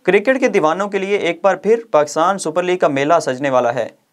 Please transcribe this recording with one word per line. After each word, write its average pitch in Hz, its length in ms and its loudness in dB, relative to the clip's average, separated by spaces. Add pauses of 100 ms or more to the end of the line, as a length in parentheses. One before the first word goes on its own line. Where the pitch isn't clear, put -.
क्रिकेट 214 320 2
के 254 120 2
दीवानों 185 380 0
के 196 120 -4
लिए 196 200 -2
एक 175 240 -4
बार 185 200 2
फिर 226 200 0 (100)
पाकिस्तान 160 440 2
सुपर 180 260 -4
लीग 180 160 -2
का 170 100 2
मेला 147 300 2
सजने 139 300 -4
वाला 123 220 2
है। 123 140 -4 (280)